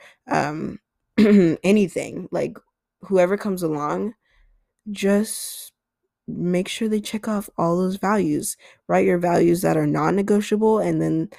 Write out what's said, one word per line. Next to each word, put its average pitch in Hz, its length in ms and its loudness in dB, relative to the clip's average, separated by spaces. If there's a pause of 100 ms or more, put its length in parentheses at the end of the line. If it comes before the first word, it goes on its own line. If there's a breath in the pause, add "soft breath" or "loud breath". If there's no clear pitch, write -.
(280 loud breath)
um, 156 520 -4 (200)
<clears throat> - 180 -12
anything, 190 1120 2
like, 147 260 -4 (440)
whoever 185 360 2
comes 185 260 -4
along, 160 520 -4 (760)
just 202 840 -2 (540)
make 180 400 -2
sure - 200 -4
they 214 140 -2
check 214 260 -8
off 208 300 -4
all 170 200 0
those 185 200 -2
values. 185 600 -2 (300 soft breath)
Write 185 180 2
your 180 120 2
values 170 440 2
that 165 160 2
are 151 100 0
non-negotiable 202 920 0
and 165 220 0
then 160 380 -2